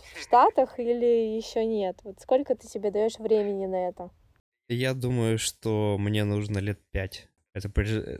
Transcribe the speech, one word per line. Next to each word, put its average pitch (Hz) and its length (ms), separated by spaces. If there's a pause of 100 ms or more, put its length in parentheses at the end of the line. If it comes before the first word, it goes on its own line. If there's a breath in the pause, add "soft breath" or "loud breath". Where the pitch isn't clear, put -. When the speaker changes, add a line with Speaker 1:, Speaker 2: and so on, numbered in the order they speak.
(140)
Speaker 1:
в - 60
Штатах 262 600
или 233 560
еще 226 280
нет? 208 380
Вот 196 180
сколько 262 360
ты - 100
себе 208 240
даешь 214 280
времени 202 480
на 185 220
это? 180 220 (580)
Speaker 2:
Я 127 260
думаю, 120 440
что 107 600
мне 104 260
нужно 104 340
лет 101 220 (100)
пять. - 380 (260)
Это 101 160
при, 107 320 (180)